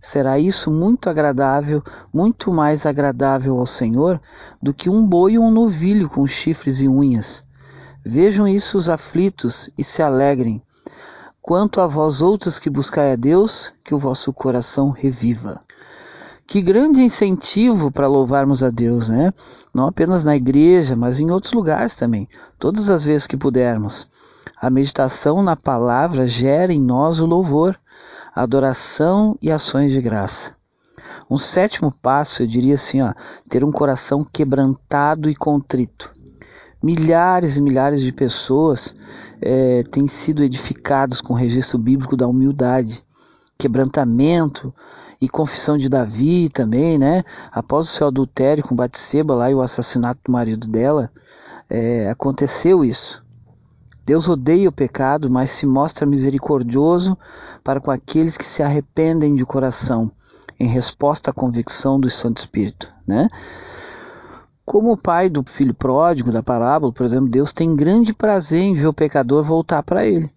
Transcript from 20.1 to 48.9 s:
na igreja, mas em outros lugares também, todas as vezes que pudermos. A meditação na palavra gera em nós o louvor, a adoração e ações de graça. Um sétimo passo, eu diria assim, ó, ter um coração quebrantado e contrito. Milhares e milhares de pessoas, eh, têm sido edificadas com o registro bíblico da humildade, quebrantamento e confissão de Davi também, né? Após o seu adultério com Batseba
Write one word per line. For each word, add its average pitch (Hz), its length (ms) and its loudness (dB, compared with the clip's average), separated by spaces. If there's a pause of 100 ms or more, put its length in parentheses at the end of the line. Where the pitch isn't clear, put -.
na 151 100 2
igreja, 143 640 4
mas 123 240 0
em 160 100 0
outros 190 220 -2
lugares 202 420 -2
também, 117 320 -2 (320)
todas 202 300 -2
as 165 160 2
vezes 147 220 0
que 139 100 -6
pudermos. 123 720 -2 (500)
A 127 120 -2
meditação 139 720 0
na 180 120 2
palavra 131 720 0
gera 135 460 0
em 151 80 2
nós 139 400 0
o 165 60 2
louvor, 170 520 2 (560)
a - 60 -4
adoração 139 1000 0
e 160 100 0
ações 143 400 0
de 135 80 2
graça. 107 520 -4 (760)
Um 131 80 -2
sétimo 180 560 -2
passo, 135 500 -2
eu 123 40 0
diria 123 300 2
assim, 135 260 -2
ó, 104 100 -2 (340)
ter 127 160 -2
um 147 80 0
coração 139 540 -2
quebrantado 143 1040 0
e 151 80 -2
contrito. - 800 -4 (680)
Milhares 165 760 2
e - 20 2
milhares 139 400 2
de 127 100 0
pessoas, 131 840 0 (480)
eh, 127 480 2
têm 139 160 0
sido 147 360 -2
edificadas 135 800 -2
com - 140 -6
o - 20 0
registro 123 400 -2
bíblico 131 400 0
da 123 100 0
humildade, 127 800 0 (540)
quebrantamento 135 1120 0 (480)
e 131 80 -2
confissão 151 480 -2
de 135 120 0
Davi 135 600 0
também, 135 480 0
né? 151 280 2 (260)
Após 147 380 -2
o - 40 -6
seu 151 140 0
adultério 135 560 0
com 127 140 -2
Batseba 143 580 -2